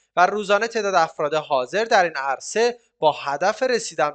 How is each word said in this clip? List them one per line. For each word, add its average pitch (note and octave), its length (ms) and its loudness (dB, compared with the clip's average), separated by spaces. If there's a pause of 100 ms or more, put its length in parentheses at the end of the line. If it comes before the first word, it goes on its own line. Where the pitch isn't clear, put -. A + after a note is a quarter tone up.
(160)
و F3 100 6
روزانه G3+ 420 0
تعداد G3+ 280 -2
افراد D#3+ 380 0
حاضر D3 520 -2
در A3+ 180 4
این D#3+ 120 -4
عرصه D3 600 -2 (220)
با D3+ 120 4
هدف D3 520 -2
رسیدن E3 520 -2